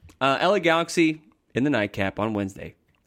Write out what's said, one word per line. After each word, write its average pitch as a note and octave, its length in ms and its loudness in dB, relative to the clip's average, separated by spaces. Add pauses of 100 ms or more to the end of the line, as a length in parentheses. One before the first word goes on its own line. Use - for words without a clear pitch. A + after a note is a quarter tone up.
(200)
Uh, C3+ 220 2
L F3+ 120 2
A G3+ 60 2
Galaxy E3 640 0 (340)
in C3 80 0
the D3+ 60 2
nightcap G#2 500 -2
on A2 140 -2
Wednesday F#2+ 420 -6 (320)